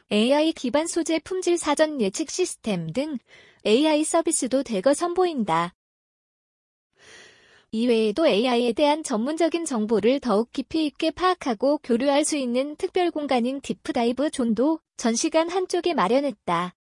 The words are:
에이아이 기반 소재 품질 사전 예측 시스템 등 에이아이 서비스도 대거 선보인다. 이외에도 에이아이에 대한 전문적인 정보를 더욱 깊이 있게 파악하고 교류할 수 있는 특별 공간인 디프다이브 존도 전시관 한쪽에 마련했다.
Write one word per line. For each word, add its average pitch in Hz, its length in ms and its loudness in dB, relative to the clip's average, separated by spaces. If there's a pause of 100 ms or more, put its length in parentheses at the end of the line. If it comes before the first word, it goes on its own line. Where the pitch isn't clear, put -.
에이아이 277 440 2
기반 294 340 -2
소재 330 320 -2
품질 359 380 -2
사전 302 440 0
예측 214 300 -2
시스템 190 600 -4
등 277 260 -4 (480)
에이아이 302 400 4
서비스도 285 580 0
대거 233 300 0
선보인다. 294 840 0 (2000)
이외에도 226 540 2
에이아이에 240 460 2
대한 302 320 2
전문적인 311 600 -2
정보를 226 560 2
더욱 226 320 0
깊이 311 320 -4
있게 320 260 -2
파악하고 294 680 0
교류할 277 440 2
수 302 140 -2
있는 262 400 -4
특별 359 340 -2
공간인 269 480 -2
디프다이브 254 680 -2
존도 240 500 0 (160)
전시관 320 540 0
한쪽에 359 440 -2
마련했다. 190 840 0 (120)